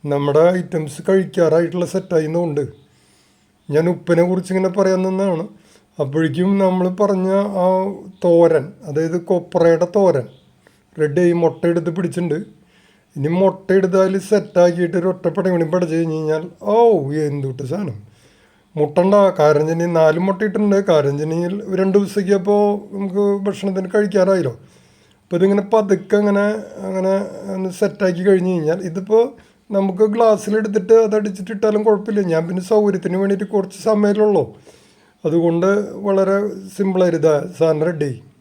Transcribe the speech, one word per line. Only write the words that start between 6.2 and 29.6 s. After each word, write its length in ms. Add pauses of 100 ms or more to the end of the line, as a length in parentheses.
നമ്മൾ 220 (140)
പറഞ്ഞ 280 (340)
ആ 20 (580)
തോരൻ, 420 (220)
അതായത് 300 (120)
കൊപ്രയുടെ 680
തോരൻ 320 (760)
റെഡി 240
ആയി. 80 (100)
മുട്ട 180 (100)
എടുത്ത് 240
പിടിച്ചിട്ടുണ്ട്. 440 (760)
ഇനി 140 (120)
മുട്ട 260 (100)
എടുത്ത് 240
അതിൽ 140 (140)
സെറ്റാക്കിയിട്ട് 720
ഒരു 100
ഒറ്റപ്പടം 420
കൂടി 200
പടച്ച് 220
കഴിഞ്ഞ് 220
കഴിഞ്ഞാൽ, 260 (300)
ഓ, 20 (520)
എന്തുട്ട് 440
സാധനം. 260 (840)
മുട്ട 240
ഉണ്ടാ-, 360
കാരഞ്ചിനി 460 (120)
നാല് 300
മുട്ട 200
ഇട്ടിട്ടുണ്ട്. 320 (100)
കാരഞ്ചിനിയിൽ 640 (260)
രണ്ട് 180
ദിവസത്തേക്ക് 420
അപ്പോൾ 200 (360)
നമുക്ക് 280 (220)
ഭക്ഷണത്തിന് 500
കഴിക്കാറായല്ലോ. 580 (680)
അപ്പോൾ 160
ഇതിങ്ങനെ 240 (100)
പതുക്കെ 480
അങ്ങനെ, 240 (420)
അങ്ങനെ 260 (420)
ഒന്ന് 140 (100)
സെറ്റാക്കി 480
കഴിഞ്ഞ് 280
കഴിഞ്ഞാൽ, 340
ഇതിപ്പോൾ 340 (540)